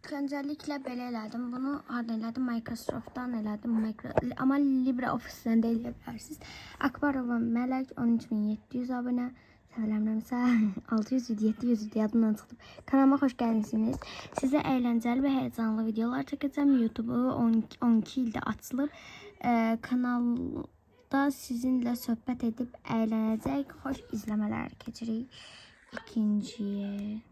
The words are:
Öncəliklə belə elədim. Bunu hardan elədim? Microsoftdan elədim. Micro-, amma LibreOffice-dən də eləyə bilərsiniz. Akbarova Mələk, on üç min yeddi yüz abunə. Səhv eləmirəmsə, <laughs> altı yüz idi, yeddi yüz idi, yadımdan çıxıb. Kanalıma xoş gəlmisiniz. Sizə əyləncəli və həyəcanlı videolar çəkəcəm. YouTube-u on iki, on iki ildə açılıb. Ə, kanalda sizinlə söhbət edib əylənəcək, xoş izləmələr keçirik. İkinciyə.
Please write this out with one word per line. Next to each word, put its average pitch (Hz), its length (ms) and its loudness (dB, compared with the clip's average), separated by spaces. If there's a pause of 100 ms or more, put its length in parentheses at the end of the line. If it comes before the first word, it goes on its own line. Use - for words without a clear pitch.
(180)
Öncəliklə 285 640 -4
belə 247 280 -6
elədim. 233 420 -6
Bunu 262 220 -2 (140)
hardan 233 320 -4
elədim? 233 300 -2
Microsoftdan 233 920 -4
elədim. 214 400 -2
Micro-, 220 340 -4 (220)
amma 269 240 2
LibreOffice-dən 254 1040 2
də 233 100 2
eləyə 240 220 -4
bilərsiniz. - 440 -12 (480)
Akbarova 254 540 0
Mələk, 254 540 0
on 233 220 4
üç 226 120 -6
min 208 220 0
yeddi 247 300 -6
yüz 247 180 -4
abunə. 247 300 -2 (460)
Səhv 220 100 -2
eləmirəmsə, 220 520 0 (280)
<laughs> 196 280 -2
altı 220 200 2
yüz 247 160 0
idi, 214 200 2
yeddi 233 160 -2
yüz 226 180 4
idi, 214 140 -4
yadımdan 214 360 4
çıxıb. - 280 -12 (240)
Kanalıma 269 340 6
xoş 262 160 2
gəlmisiniz. 226 640 2 (420)
Sizə 277 240 2
əyləncəli 240 600 2
və 277 80 4
həyəcanlı 226 520 0
videolar 233 440 0
çəkəcəm. 285 500 2
YouTube-u 233 400 0 (140)
on 226 260 4
iki, - 240 -6
on 233 160 8
iki - 220 -2
ildə 226 200 -2 (100)
açılıb. 269 440 -4 (400)
Ə, 247 160 0 (320)
kanalda - 1400 -2 (140)
sizinlə 247 640 0
söhbət 240 480 -2
edib 240 400 -6
əylənəcək, 220 960 0
xoş 269 180 -6 (140)
izləmələr 214 640 -2
keçirik. 226 600 -8 (520)
İkinciyə. 202 1300 -2 (120)